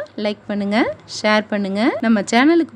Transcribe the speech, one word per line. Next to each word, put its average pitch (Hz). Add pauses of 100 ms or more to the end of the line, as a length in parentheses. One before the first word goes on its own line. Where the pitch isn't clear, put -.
(280)
லைக் 208 (100)
பண்ணுங்க, 202 (400)
ஷேர் 214
பண்ணுங்க. 202 (240)
நம்ம 214 (100)
சேனலுக்கு 294